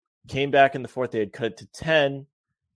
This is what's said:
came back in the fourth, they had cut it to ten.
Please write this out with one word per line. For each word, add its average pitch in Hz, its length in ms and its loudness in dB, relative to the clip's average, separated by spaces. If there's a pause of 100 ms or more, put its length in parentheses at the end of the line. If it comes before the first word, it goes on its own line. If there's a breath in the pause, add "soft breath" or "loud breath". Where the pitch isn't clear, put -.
(280)
came 139 220 -4
back 135 260 6
in 131 60 -6
the 117 60 -10
fourth, 127 240 -6
they 113 80 -2
had 101 140 -2
cut - 140 -4
it - 100 -6
to 104 100 -20
ten. 143 580 -2 (500)